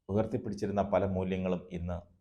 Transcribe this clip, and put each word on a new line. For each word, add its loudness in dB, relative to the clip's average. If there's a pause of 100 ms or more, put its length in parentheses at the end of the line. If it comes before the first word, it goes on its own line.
ഉയർത്തിപ്പിടിച്ചിരുന്ന 0
പല 4
മൂല്യങ്ങളും 0 (100)
ഇന്ന് -4 (240)